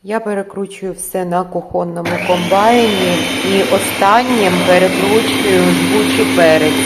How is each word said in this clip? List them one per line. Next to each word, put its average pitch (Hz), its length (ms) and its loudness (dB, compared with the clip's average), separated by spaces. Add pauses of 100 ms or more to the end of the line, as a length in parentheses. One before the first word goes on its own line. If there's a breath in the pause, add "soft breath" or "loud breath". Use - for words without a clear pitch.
Я 208 160 -4
перекручую 196 720 -8
все 185 320 -6
на 175 180 -2
кухонному 175 680 -6 (180)
комбайні 190 880 2 (280)
і 196 160 2
останнім 202 920 0 (140)
перекручую 185 920 2
жгучий - 760 0
перець. 160 380 4 (120)